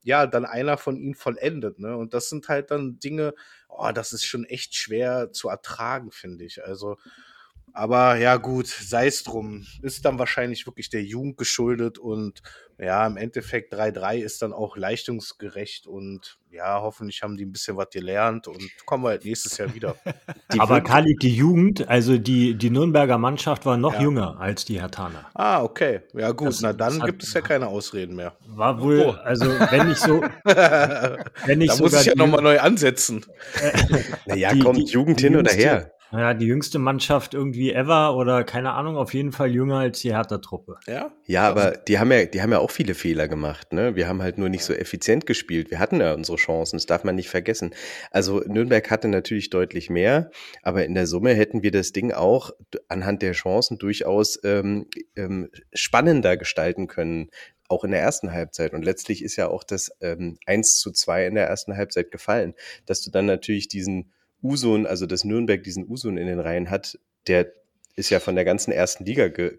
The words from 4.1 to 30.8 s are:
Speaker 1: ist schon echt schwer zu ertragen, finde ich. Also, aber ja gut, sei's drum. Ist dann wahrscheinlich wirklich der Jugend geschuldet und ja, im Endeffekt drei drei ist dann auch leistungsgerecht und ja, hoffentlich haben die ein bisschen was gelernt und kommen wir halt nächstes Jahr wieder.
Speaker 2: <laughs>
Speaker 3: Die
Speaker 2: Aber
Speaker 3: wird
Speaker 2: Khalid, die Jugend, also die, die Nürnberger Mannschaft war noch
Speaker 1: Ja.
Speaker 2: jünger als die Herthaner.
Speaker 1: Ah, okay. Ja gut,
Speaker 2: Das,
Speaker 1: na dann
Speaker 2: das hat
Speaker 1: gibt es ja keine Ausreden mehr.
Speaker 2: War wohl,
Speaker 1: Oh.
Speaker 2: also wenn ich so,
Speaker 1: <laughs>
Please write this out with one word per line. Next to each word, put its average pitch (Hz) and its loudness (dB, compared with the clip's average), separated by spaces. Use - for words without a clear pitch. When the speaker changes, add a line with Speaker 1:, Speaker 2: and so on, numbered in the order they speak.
Speaker 1:
ist 113 -8
schon 120 -8
echt - -12
schwer 123 -4
zu - -10
ertragen, 117 -8
finde 90 -18
ich. 85 -18
Also, 98 -10
aber 123 4
ja 123 6
gut, 127 -4
sei's 120 -2
drum. 107 -12
Ist 135 -6
dann 131 0
wahrscheinlich 123 -4
wirklich - -16
der 107 -6
Jugend 127 -8
geschuldet 117 -2
und 107 -8
ja, 95 0
im 107 -6
Endeffekt 113 -8
drei 107 -2
drei 98 -4
ist 107 -10
dann 107 -6
auch 107 -8
leistungsgerecht 104 -10
und 98 -16
ja, 92 -4
hoffentlich 107 -10
haben 104 -8
die 98 -10
ein 98 -12
bisschen 95 -10
was 95 -6
gelernt 104 -2
und 92 -14
kommen 131 -4
wir 123 0
halt 104 -4
nächstes 107 -8
Jahr 101 -6
wieder. 107 -6
Speaker 2:
<laughs> - -12
Speaker 3:
Die 151 4
Speaker 2:
Aber 113 6
Speaker 3:
wird 120 4
Speaker 2:
Khalid, 151 4
die 123 4
Jugend, 175 4
also 123 4
die, 123 2
die 117 0
Nürnberger 143 4
Mannschaft 135 -2
war 127 2
noch 127 0
Speaker 1:
Ja. 117 0
Speaker 2:
jünger 113 0
als 95 -4
die 101 -6
Herthaner. 87 -12
Speaker 1:
Ah, 190 0
okay. 117 0
Ja 113 -2
gut, 135 -2
Speaker 2:
Das, 117 -4
Speaker 1:
na 113 0
dann 110 -2
Speaker 2:
das 156 -4
hat 120 -2
Speaker 1:
gibt - -6
es - -10
ja 170 0
keine 135 0
Ausreden 98 -8
mehr. 87 -10
Speaker 2:
War 113 -2
wohl, 147 6
Speaker 1:
Oh. 143 6
Speaker 2:
also 120 0
wenn 165 4
ich 151 2
so, 165 4
Speaker 1:
<laughs> - -20